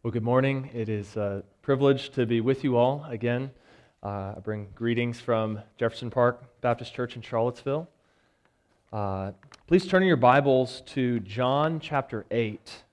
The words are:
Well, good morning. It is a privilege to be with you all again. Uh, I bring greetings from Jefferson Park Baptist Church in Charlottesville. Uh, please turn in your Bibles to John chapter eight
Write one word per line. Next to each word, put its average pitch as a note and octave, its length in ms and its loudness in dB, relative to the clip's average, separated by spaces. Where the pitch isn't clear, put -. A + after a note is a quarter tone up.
Well, A#2 100 -4
good A#2 100 -2
morning. C3 500 0
It A2+ 160 -6
is G#2 300 -6
a G2+ 260 -4
privilege C#3 520 2
to B2+ 120 0
be A#2 160 2
with C3 240 0
you B2+ 140 2
all C#3 320 2
again. A#2+ 400 -4
Uh, G2+ 320 -8
I - 80 -14
bring G#2+ 320 -8
greetings A#2 460 -2
from A2 400 -2
Jefferson A#2 320 -4
Park A#2+ 340 2
Baptist A#2+ 320 -2
Church B2 220 -6
in A#2+ 40 -12
Charlottesville. B2+ 680 -2
Uh, G2 380 -4
please F#3 200 4
turn F#3 140 4
in F#3+ 80 4
your E3 80 6
Bibles B2+ 720 4
to B2 340 0
John C3 600 0
chapter C3 500 -4
eight A2 520 -4